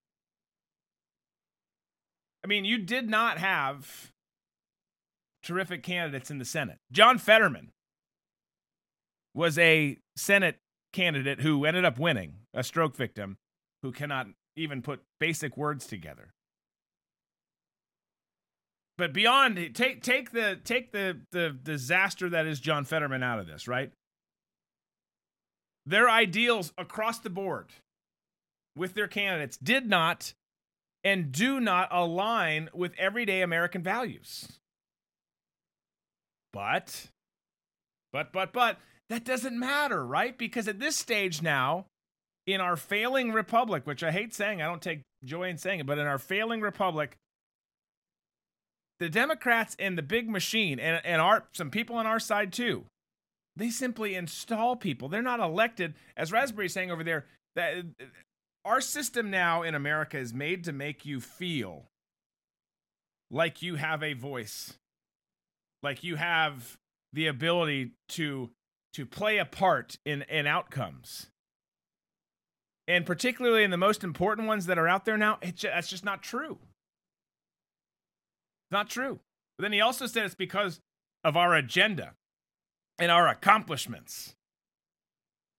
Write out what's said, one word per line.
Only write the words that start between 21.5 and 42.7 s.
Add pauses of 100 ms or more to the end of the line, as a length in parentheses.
disaster
that
is
John
Fetterman
out
of
this,
right? (2000)
Their
ideals
across
the
board (1080)
with
their
candidates
did
not (680)
and
do
not
align
with
everyday
American
values. (2000)
But, (1080)
but,
but,
but, (300)
that
doesn't
matter,
right?
Because
at
this
stage
now, (600)
in
our